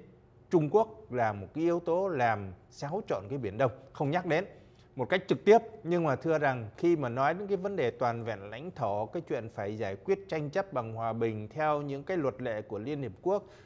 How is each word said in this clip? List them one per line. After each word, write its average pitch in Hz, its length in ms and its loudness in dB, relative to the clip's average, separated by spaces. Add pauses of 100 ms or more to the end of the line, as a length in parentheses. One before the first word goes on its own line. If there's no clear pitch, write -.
(500)
Trung 156 220 4
Quốc 214 400 2
là 113 200 2
một 98 220 -8
cái 160 100 0
yếu 170 160 4
tố 175 280 0
làm 113 440 2 (180)
xáo 165 380 -6
trộn 101 200 -2
cái 139 100 -4
Biển 107 200 -6
Đông, 135 120 4 (220)
không 139 180 -2
nhắc 175 160 0
đến 165 180 2 (520)
một 123 120 -4
cách 190 200 2
trực - 160 0
tiếp. 214 140 10 (240)
Nhưng 170 220 2
mà 135 120 2
thưa 160 220 0
rằng 127 380 0
khi 170 200 4
mà 139 120 -2
nói 135 260 2
đến 202 120 -6
cái 196 100 0
vấn 190 200 -4
đề 127 140 2
toàn 117 340 -2
vẹn 104 260 -8
lãnh 139 200 -10
thổ, 107 360 -2
cái 170 220 -6
chuyện 117 260 -4
phải 107 240 -4
giải 98 180 -4
quyết 196 320 -2
tranh 151 220 -4
chấp 196 220 -2
bằng 113 200 -4
hòa 113 200 -2
bình 110 360 -2
theo 151 340 0
những 139 200 -6
cái 185 140 -4
luật 131 260 0
lệ 110 200 -2
của 107 160 -6
Liên 139 240 -4
Hiệp 113 100 -6 (100)
Quốc 196 220 0 (220)